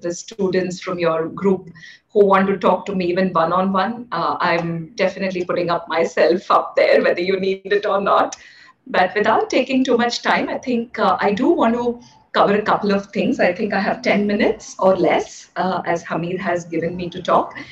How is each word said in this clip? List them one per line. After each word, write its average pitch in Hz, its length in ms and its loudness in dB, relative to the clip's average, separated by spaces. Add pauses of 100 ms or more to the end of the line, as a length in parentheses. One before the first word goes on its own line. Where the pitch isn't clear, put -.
the 175 120 -4
students 180 680 -2
from 185 180 -6
your 160 300 0
group 190 400 -2 (420)
who 202 140 6
want 196 220 4
to 196 100 0
talk 185 300 0
to 190 80 -4
me 185 100 -2
even 185 260 0
one-on-one, 185 800 0
uh, 165 300 -2
I'm 170 540 -2
definitely 190 500 -2
putting 175 240 -2
up 170 180 -4
myself 165 640 2
up - 240 0
there, - 260 4
whether 175 200 0
you 190 180 -2
need 190 220 -2 (100)
it 202 140 0
or 196 160 0
not. 190 340 2 (520)
But 185 280 2
without 220 340 2
taking 262 360 2
too 254 100 2
much 233 260 0
time, - 280 0
I 262 80 -6
think, 233 420 -4
uh, 196 220 2
I 185 100 2
do 247 160 0
want 240 280 2
to 240 260 -4 (300)
cover 185 220 4
a 208 80 2
couple 190 300 0
of 196 160 -2
things. - 320 -2
I 185 140 2
think 202 200 -4
I 196 60 0
have 196 240 -4
ten 202 240 2
minutes 214 500 -2
or 190 180 4
less, - 600 -2
uh, 185 300 -2
as 170 180 -2
Hamid 175 360 -6
has 175 260 -4
given 165 300 -4
me 180 140 -6
to 175 140 -12
talk. - 340 0 (140)